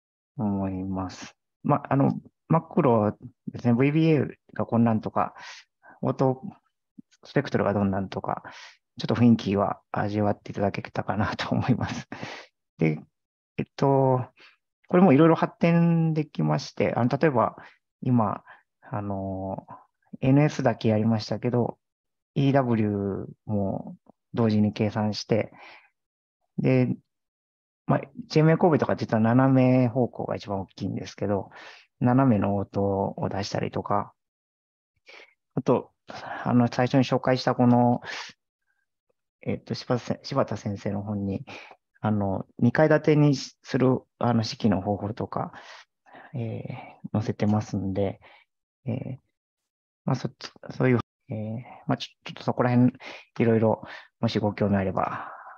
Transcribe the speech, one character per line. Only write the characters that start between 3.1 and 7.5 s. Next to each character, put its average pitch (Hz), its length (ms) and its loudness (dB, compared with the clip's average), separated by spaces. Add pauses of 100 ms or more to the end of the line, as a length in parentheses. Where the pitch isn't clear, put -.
別 123 160 -2
に 120 60 6
ブ 127 120 4
イ 147 60 2
ビ 160 180 4
ー 156 60 6
エ 127 60 2
ー - 120 -6 (200)
が 107 120 -4
こ 117 120 0
ん 117 40 4
な 117 100 4
ん 107 80 0
と - 120 -8
か、 - 240 -2 (640)
オ - 60 -2
ー 135 60 0
ト 131 280 0 (800)
ス - 100 -20
ペ 139 120 0
ク - 80 -6